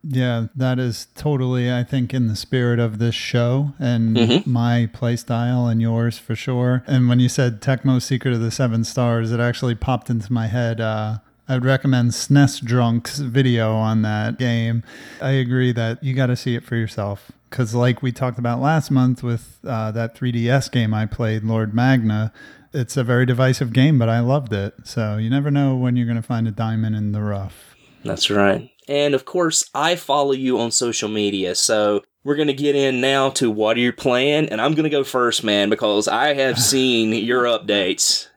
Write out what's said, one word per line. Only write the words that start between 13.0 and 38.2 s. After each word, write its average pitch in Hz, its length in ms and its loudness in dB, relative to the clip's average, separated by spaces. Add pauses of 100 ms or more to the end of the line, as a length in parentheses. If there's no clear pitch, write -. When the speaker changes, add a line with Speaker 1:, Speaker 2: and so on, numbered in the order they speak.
Speaker 1:
video 120 560 0
on 110 300 0
that 107 340 -2
game. 117 460 -2 (360)
I 131 120 -4
agree 127 400 0
that 117 320 -4
you 135 100 -4
gotta 123 220 0
see 123 180 -4
it 117 100 -4
for - 120 -6
yourself. 104 560 -6 (180)
'Cause 113 240 -4
like 120 300 2
we 127 80 -2
talked 123 260 -4
about 120 240 -2
last 151 300 0
month 127 320 2
with, 117 340 -6 (100)
uh, 110 220 -4
that 117 260 -6
three 123 160 -4
D 117 160 0
S 131 220 2
game 110 240 0
I 107 140 0
played, 110 360 -2
Lord 110 300 -2
Magna, 113 580 2 (420)
it's 127 220 -4
a 131 80 0
very 123 220 2
divisive 127 480 0
game, 139 240 4
but 117 100 2
I 113 120 2
loved 123 340 0
it. 101 300 -4
So 107 340 -4
you 110 140 -2
never 139 180 0
know 139 260 2
when 127 200 0
you're 120 100 0
gonna 117 160 -2
find 113 260 -2
a 110 40 -2
diamond 110 440 -2
in 104 160 -2
the 104 120 -4
rough. 98 520 -8 (280)
Speaker 2:
That's - 260 -4
right. 101 400 2 (180)
And, 143 280 2
of 131 100 -2
course, 170 480 0
I 165 220 0
follow 143 380 0
you 127 260 0
on 117 100 0
social 113 400 -2
media, 101 460 0
so 104 480 2 (200)
we're 143 120 -2
gonna 147 180 0
get 143 220 0
in 135 260 2
now 135 300 2
to 131 180 0
what 107 280 0
are - 20 -2
you 123 120 2
playing, 143 580 0
and 110 120 -4
I'm 147 140 0
gonna 156 160 0
go 143 120 0
first, 120 400 0
man, 104 280 2
because 107 360 0
I 139 280 0
have 131 240 0
Speaker 1:
<laughs> - 0 -
Speaker 2:
seen 123 520 2
your 120 340 0
updates 101 920 0